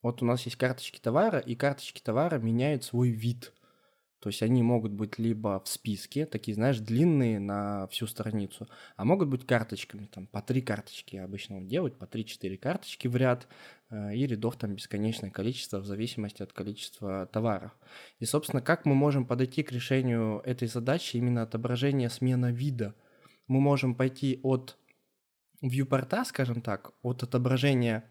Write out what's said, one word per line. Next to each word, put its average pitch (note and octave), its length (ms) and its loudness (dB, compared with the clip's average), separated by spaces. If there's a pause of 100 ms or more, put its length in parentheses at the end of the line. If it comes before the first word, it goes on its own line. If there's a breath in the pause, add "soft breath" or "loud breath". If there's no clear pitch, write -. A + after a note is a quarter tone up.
Вот B2 200 -2
у - 20 0
нас B2 220 2
есть A#2 100 -8
карточки - 420 -2
товара, E3 400 2
и A#2+ 160 -4
карточки - 460 -2
товара C#3+ 380 0
меняют B2 440 2
свой A#2+ 280 2
вид. A#2 420 -2 (680 soft breath)
То - 80 -6
есть G2+ 140 -4
они A#2+ 200 4
могут A2+ 300 2
быть G#2 260 -6
либо G#2+ 420 0
в - 80 -12
списке, - 580 -4
такие, G#2+ 280 -4
знаешь, A#2 240 2
длинные A#2 640 4
на G2+ 480 -4
всю - 180 -6
страницу, G#2+ 640 -6 (280 loud breath)
а G2 80 -6
могут E3+ 240 4
быть B2+ 180 -2
карточками, G#2+ 600 -2
там, F#2+ 200 -14
по G2+ 140 -8
три B2 220 0
карточки - 540 -8
обычно G2 400 -10
вот F#2 100 -12
делают, C3+ 320 -2
по G2 80 -14
три-четыре G2+ 500 -6
карточки - 520 -4
в A#2+ 80 0
ряд, B2 320 2 (420 loud breath)
э, G#2 240 -6
и C3 120 0
рядов A2+ 300 -2
там G2+ 200 -4
бесконечное G#2 540 -4
количество G#2 500 -4
в G2+ 60 -10
зависимости G#2 560 -6
от F#2 100 -12
количества G2 760 -6
товаров. A2 460 0 (480 loud breath)
И, A#2 40 -4
собственно, C#3+ 380 0
как E3 240 2
мы C#3 80 6
можем C#3 320 4
подойти B2+ 360 0
к D3 100 -4
решению A#2+ 720 2
этой B2 240 -2
задачи, B2 500 -2
именно B2 240 2
отображения, A#2+ 680 0
смена B2+ 440 2
вида? A#2+ 420 -2 (540 soft breath)
Мы C3 120 4
можем C3+ 340 4
пойти C3 480 0
от B2+ 360 0 (840)
вьюпорта, C3 640 0
скажем A#2+ 380 -2
так, - 300 -6 (100)
от B2 220 -2
отображения B2 880 2